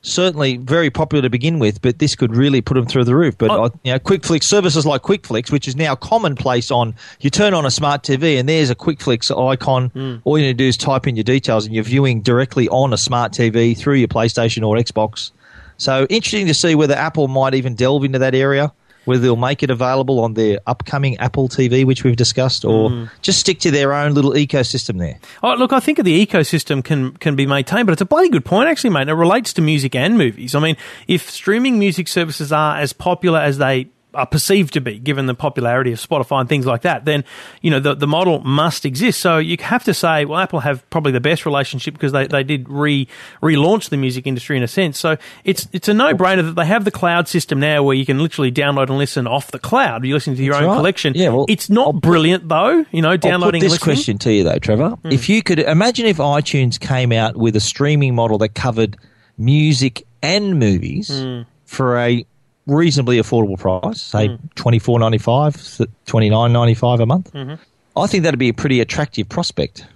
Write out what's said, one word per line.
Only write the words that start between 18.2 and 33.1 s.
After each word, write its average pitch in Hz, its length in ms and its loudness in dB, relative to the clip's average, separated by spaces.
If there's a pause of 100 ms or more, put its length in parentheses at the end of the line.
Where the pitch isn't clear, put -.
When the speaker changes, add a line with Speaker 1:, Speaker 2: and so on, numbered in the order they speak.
Speaker 1:
area, 139 380 2 (340)
whether 127 140 2
they'll 120 160 4
make 127 280 -2
it 135 80 0
available 127 480 0
on 113 160 -2
their 107 320 2
upcoming 135 500 -2
Apple 127 300 -2
T 127 200 0
V, 127 180 4
which 131 180 0
we've 123 120 4
discussed, 123 480 0
or 110 280 2
Speaker 2:
Mm. 117 180 -8 (140)
Speaker 1:
just 190 160 0
stick - 220 0
to 170 100 2
their 139 220 2
own 147 200 0
little 143 200 2
ecosystem 131 680 -2
there. 80 180 -6 (240)
Speaker 2:
Oh, 247 140 0
look, 247 180 0
I 269 60 4
think 302 240 0
the 180 200 4
ecosystem 151 600 0
can, 131 300 -2
can 147 220 -2
be 135 120 0
maintained, 143 400 0
but 175 60 4
it's 156 100 -2
a - 20 0
bloody 330 240 4
good 180 160 0
point, 240 240 2
actually, 269 220 0
mate. 143 180 0
It 156 40 0
relates 180 400 2
to 175 100 0
music 147 320 0
and 185 240 2
movies. 123 340 -2
I 143 60 2
mean, 156 180 0 (300)
if - 240 -2
streaming 233 480 0
music 185 280 0
services 156 440 -4
are 151 260 0
as 147 160 -4
popular 175 460 0